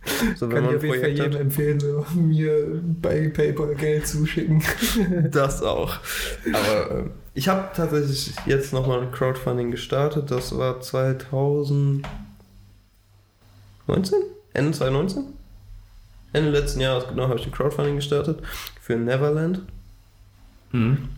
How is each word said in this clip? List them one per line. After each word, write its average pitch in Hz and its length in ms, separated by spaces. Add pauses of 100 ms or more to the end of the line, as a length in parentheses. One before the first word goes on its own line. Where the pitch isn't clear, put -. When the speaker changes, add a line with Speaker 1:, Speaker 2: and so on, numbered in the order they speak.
(360)
Speaker 1:
So, 120 140
wenn 120 60
Speaker 2:
Kann - 80
Speaker 1:
man 127 80
Speaker 2:
ich - 60
auf 143 40
jeden 151 120
Speaker 1:
ein 127 60
Projekt 143 180
Speaker 2:
Fall 151 80
jedem 143 80
Speaker 1:
hat. 143 60
Speaker 2:
empfehlen, 147 400
so 147 340
mir 156 680 (180)
bei 151 280
PayPal 147 460
Geld 151 320
zuschicken. 156 560 (340)
<laughs> 175 340
Speaker 1:
Das 139 320
auch. - 360 (540)
Aber, 107 380
ähm, - 200 (240)
ich 135 140
hab 190 260
tatsächlich 147 580 (140)
jetzt 135 260
nochmal 131 300
ein 127 100
Crowdfunding 123 580
gestartet. 139 600
Das 127 260
war 127 240
zweitausend, 139 1300 (1800)
neunzehn? 196 280 (360)
Ende 147 180
zweitausendneunzehn? 147 520 (1080)
Ende 151 180
letzten 143 300
Jahres, 131 280
genau, 127 200
habe 117 120
ich - 60
ein - 60
Crowdfunding 143 440
gestartet 143 420 (420)
für 120 160
Neverland. 147 680 (1120)
Speaker 2:
Mhm. 123 460